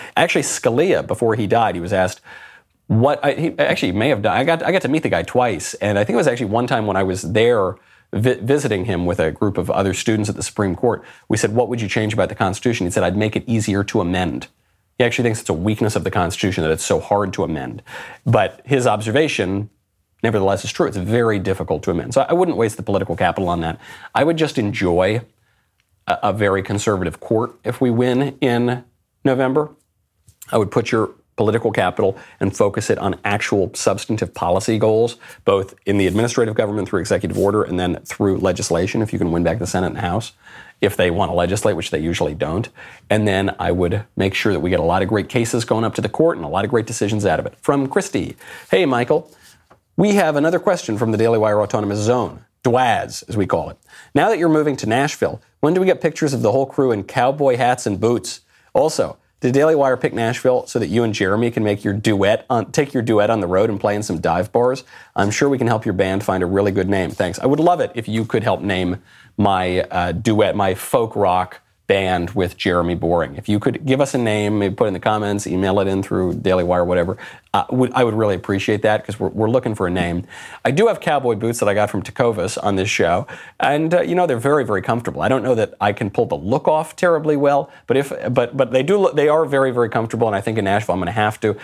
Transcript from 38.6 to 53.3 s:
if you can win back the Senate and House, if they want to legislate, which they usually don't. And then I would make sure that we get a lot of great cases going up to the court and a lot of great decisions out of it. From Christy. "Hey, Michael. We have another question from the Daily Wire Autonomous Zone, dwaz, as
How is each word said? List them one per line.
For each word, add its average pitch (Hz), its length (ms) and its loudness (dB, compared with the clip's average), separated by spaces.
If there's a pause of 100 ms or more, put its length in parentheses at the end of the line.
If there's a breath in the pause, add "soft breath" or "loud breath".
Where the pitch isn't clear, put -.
if 107 100 -4
you - 80 -4
can 87 140 0
win 85 100 0
back 82 160 0
the 87 80 -4
Senate 90 200 -2
and - 100 -8
House, 92 340 -4 (480 loud breath)
if 98 160 0
they 92 160 2
want 85 180 0
to 87 60 -2
legislate, 90 400 0
which - 160 -6
they 78 80 -2
usually 80 340 -2
don't. 82 360 -4 (400 loud breath)
And 107 180 2
then 98 320 0
I 87 120 -2
would 90 340 0 (100)
make 95 180 0
sure - 200 0
that 78 80 -2
we 90 80 0
get 92 100 2
a 78 40 0
lot 87 180 2
of 92 80 -2
great 104 180 0
cases 117 380 -2
going 110 180 0
up 113 120 -2
to - 60 -4
the 107 80 -2
court 165 280 2
and 165 80 -8
a 147 40 -8
lot 160 140 -2
of 107 80 -2
great 113 140 0
decisions 107 400 -2
out 82 140 2
of - 60 -4
it. - 160 -12
From 143 260 0
Christy. 135 500 -4 (340 loud breath)
"Hey, 190 140 4
Michael. 131 440 0 (680 soft breath)
We 202 180 4
have 156 220 2
another 165 220 2
question 175 380 -2
from 113 140 0
the 107 60 0
Daily 113 200 4
Wire 107 240 2
Autonomous 104 380 -2
Zone, 113 460 -2 (180)
dwaz, 117 640 0
as - 80 -8